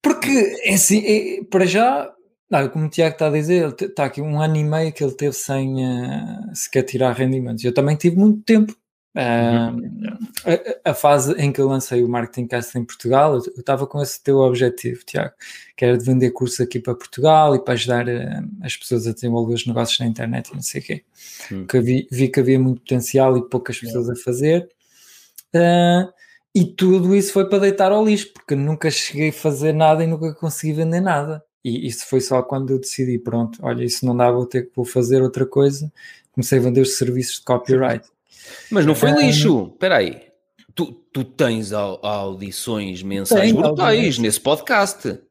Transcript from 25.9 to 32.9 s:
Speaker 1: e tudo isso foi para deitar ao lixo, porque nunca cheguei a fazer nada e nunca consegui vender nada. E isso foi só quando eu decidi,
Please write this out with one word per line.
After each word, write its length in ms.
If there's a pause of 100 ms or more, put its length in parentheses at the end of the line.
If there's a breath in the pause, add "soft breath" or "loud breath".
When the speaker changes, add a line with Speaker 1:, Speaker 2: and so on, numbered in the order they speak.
Speaker 1:
e 120
tudo 500
isso 180
foi 160
para 100
deitar 320
ao 140
lixo, 280
porque 220
nunca 360
cheguei 380
a 40
fazer 400
nada 300
e 40
nunca 260
consegui 400
vender 280
nada. 420 (200)
E 240
isso 200
foi 140
só 220
quando 280
eu 80
decidi, 380